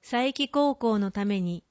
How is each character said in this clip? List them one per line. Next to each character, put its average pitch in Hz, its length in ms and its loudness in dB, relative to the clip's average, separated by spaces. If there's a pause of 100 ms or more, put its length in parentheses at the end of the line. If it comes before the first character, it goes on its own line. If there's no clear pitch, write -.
佐 247 260 -2
伯 277 240 -2
高 285 240 2
校 226 240 0
の 196 120 -2
た 202 120 -4
め 202 160 0
に 175 320 -4